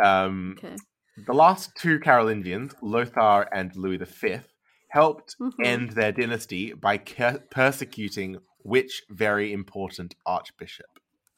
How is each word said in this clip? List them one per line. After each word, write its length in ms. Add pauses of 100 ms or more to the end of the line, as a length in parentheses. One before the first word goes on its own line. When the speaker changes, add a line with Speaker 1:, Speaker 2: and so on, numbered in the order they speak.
Speaker 1:
Um, 560
Speaker 2:
Okay. 180 (500)
Speaker 1:
the 80
last 420
two 240
Carolingians, 800
Lothar 720
and 240
Louis 220
the 80
fifth, 480 (340)
helped 500
Speaker 2:
Mm-hmm. 240
Speaker 1:
end 280
their 220
dynasty 600
by 240
cur-, 540
persecuting 880 (240)
which 480
very 420
important 640 (100)
archbishop? 760 (400)